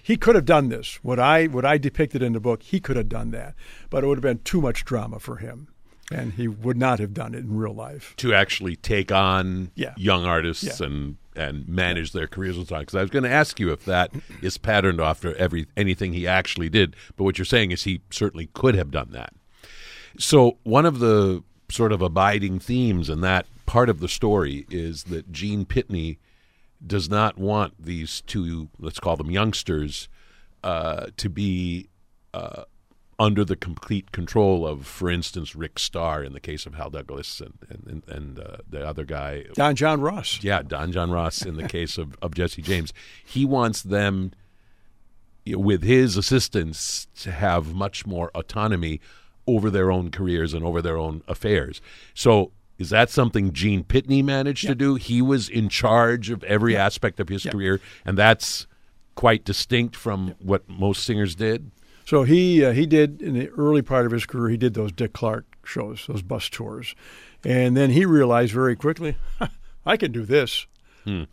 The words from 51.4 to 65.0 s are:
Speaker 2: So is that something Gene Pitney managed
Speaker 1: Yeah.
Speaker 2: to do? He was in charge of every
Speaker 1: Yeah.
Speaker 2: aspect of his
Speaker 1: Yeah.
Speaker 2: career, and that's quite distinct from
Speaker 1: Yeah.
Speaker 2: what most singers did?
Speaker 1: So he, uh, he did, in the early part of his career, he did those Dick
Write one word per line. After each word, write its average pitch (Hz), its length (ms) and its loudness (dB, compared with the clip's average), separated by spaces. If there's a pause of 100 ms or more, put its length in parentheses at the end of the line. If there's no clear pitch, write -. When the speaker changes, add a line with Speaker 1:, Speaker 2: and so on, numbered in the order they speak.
Speaker 2:
So 107 380 4 (260)
is 90 140 -6
that 113 180 8
something 104 440 2
Gene 95 320 2
Pitney 135 380 4
managed 139 420 0
Speaker 1:
Yeah. - 60 0
Speaker 2:
to 131 40 0
do? 139 200 2
He 120 260 0
was 131 280 2
in 107 200 0
charge 117 600 4
of 113 140 -6
every 107 300 4
Speaker 1:
Yeah. 98 120 4
Speaker 2:
aspect 104 360 -2
of 92 80 -4
his 98 160 -4
Speaker 1:
Yeah. - 80 -4
Speaker 2:
career, 95 260 0 (260)
and 98 120 -2
that's - 500 4 (480)
quite 113 300 4
distinct 120 500 -2
from 95 320 -4
Speaker 1:
Yeah. 90 120 -8
Speaker 2:
what 95 300 -2
most 95 360 0
singers 104 280 0
did? 110 380 -4 (340)
Speaker 1:
So 143 180 4
he, 170 400 6
uh, 123 100 4
he 143 120 4
did, 151 360 4
in 156 140 -4
the 123 140 -2
early 147 320 2
part 127 240 2
of 117 60 0
his 117 140 0
career, 120 240 -2
he 117 80 2
did 117 180 2
those 104 160 -2
Dick 107 220 -4